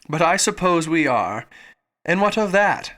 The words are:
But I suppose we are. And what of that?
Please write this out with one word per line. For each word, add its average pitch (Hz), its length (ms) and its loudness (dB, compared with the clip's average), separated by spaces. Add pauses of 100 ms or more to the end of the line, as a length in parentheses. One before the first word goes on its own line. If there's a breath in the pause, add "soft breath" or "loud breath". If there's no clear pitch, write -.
But 156 140 -2
I 160 160 2
suppose 175 500 0
we 156 200 0
are. 110 380 -2 (580 loud breath)
And 180 180 0
what 202 160 0
of 214 140 0
that? 190 460 0